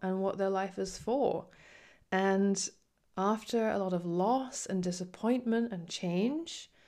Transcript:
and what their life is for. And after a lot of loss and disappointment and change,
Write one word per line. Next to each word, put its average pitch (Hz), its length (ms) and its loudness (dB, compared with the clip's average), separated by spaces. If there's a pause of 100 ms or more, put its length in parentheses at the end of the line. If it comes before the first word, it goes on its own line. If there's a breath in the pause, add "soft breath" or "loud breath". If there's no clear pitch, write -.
and 185 180 0
what 190 180 0
their 196 120 2
life 190 280 -2
is 190 200 -4
for. 240 480 0 (640 loud breath)
And 190 580 2 (480)
after 220 520 0
a - 80 2
lot 185 160 0
of 175 120 0
loss 220 600 0
and 185 180 -2
disappointment 226 880 0
and 170 160 -8
change, 233 840 -2 (180 soft breath)